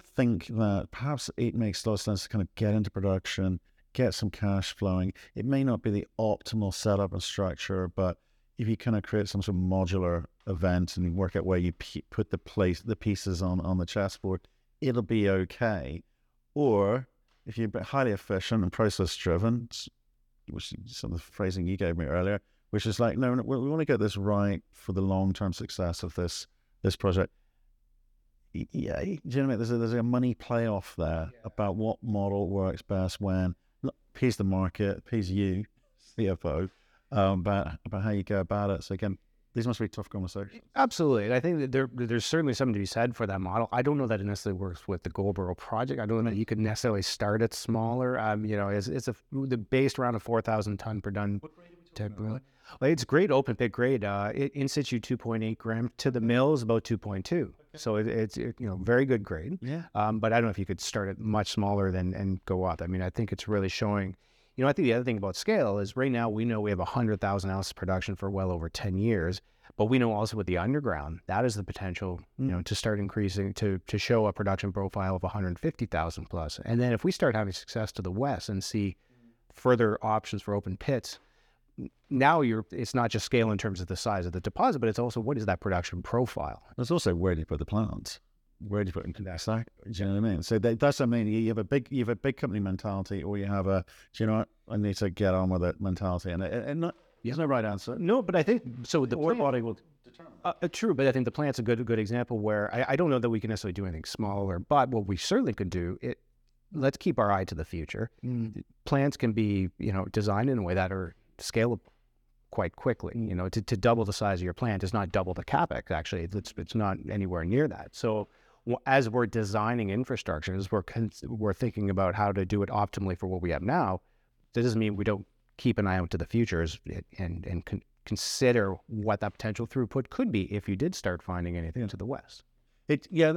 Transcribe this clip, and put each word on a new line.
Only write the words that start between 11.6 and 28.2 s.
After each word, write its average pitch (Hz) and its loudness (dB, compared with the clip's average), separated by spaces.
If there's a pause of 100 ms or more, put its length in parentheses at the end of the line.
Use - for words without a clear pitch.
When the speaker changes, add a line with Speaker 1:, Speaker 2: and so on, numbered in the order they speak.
Speaker 1:
p-, - -12
put - -2
the - -2
place, 92 0
the 110 -2
pieces 95 -2
on, 92 2
on 90 2
the 87 0
chessboard, 95 -2 (380)
it'll 120 2
be 107 2
okay. 92 0 (500)
Or 120 4 (400)
if 110 -8
you're 113 0
a 107 -2
bit 82 -4
highly 127 2
efficient 101 0
and 90 2
process 98 2
driven, 113 0
s-, - -12 (640)
which - -8
is - -14
some - -4
of 87 -4
the 85 -8
phrasing 95 -2
you 92 -2
gave 85 0
me 82 -2
earlier, 90 0 (300)
which 104 -2
is 110 -2
like, 117 2
"No, 123 2
no, 127 0
we, 135 -2
we 131 -2
wanna 156 0
get 123 2
this 101 0
right 101 2 (120)
for - -10
the 95 0
long-term 95 2
success - -4
of 82 -8
this, - -4 (340)
this 98 0
project." 92 2 (1200)